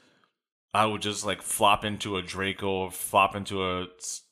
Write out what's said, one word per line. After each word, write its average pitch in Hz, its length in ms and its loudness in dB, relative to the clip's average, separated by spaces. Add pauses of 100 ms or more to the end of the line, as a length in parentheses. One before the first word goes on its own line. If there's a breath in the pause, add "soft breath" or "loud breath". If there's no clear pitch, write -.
(760)
I 104 100 6
would 107 160 0
just, 101 240 -4
like, 95 160 -4
flop 107 460 2
into 101 320 -4
a 92 40 -4
Draco, 95 680 -2
flop 98 440 4
into 98 300 -4
a 90 200 -2 (140)
S-, - 340 -10